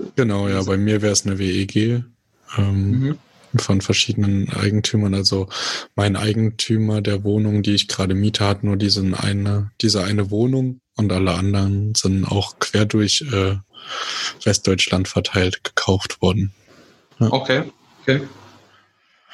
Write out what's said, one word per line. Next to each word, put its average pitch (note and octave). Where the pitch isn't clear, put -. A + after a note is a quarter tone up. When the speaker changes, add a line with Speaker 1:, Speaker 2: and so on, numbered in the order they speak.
Speaker 1:
Genau, G2+
ja, F#2+
bei F#2+
mir G#2
wär's G#2
eine G2
W F#2+
E G2
G, A2+
ähm, G2
Speaker 2:
Mhm. C3+
Speaker 1:
von G2
verschiedenen G2+
Eigentümern. G2+
Also G2
mein G2+
Eigentümer G#2+
der G2+
Wohnung, G#2
die G2+
ich G2
gerade F#2+
miete, G#2
hat G2+
nur G2+
diesen G2
eine, G2+
diese G#2+
eine G2+
Wohnung B2+
und G#2
alle F#2
anderen G2
sind F#2+
auch -
quer G#2
durch, G#2+
äh, G2
Westdeutschland F#2+
verteilt -
gekauft -
worden. G2
Ja. A2
Speaker 2:
Okay, C3
okay. C#3